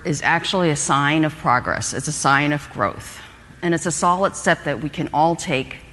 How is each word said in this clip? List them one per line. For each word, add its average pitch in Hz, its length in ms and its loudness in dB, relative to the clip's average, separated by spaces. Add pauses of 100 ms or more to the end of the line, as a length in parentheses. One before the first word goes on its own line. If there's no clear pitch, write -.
is 170 180 -2
actually 170 480 2
a 143 40 0
sign 143 480 2
of 156 140 -2
progress. - 560 0
It's 135 140 -6
a 156 40 -2
sign 143 420 2
of 143 180 -4
growth. - 480 -4 (420)
And 170 140 0
it's 160 100 -4
a 175 60 -2
solid 185 440 0
step - 280 0
that 131 180 -4
we 147 80 -4
can 151 240 -6
all 165 220 4
take 135 420 -4 (160)